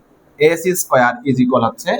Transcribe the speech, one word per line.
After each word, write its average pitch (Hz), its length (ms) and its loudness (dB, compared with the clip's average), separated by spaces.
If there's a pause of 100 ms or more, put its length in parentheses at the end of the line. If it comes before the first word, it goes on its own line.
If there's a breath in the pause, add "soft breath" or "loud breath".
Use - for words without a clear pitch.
(380)
এসি 165 320 2 (120)
স্কয়ার 123 300 2 (160)
is 123 160 0
equal 123 240 0
হচ্ছে, - 320 -8